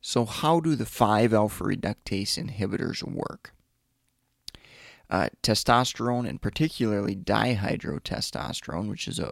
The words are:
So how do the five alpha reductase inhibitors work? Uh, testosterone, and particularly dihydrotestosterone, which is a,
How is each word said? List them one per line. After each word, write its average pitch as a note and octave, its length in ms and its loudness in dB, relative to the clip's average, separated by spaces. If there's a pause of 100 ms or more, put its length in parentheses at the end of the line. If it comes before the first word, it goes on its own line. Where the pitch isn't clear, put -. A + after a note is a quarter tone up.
So - 240 0
how D#3 340 2
do D#3+ 140 2
the A#2+ 140 -2
five A2 480 4
alpha G#2+ 280 2
reductase - 800 -2
inhibitors - 600 -4
work? - 500 -8 (1500)
Uh, F2+ 220 2 (140)
testosterone, A#2+ 840 2
and - 140 -8
particularly G#2 760 0
dihydrotestosterone, - 1700 -2
which - 180 -8
is E2 120 -6
a, E2+ 120 -4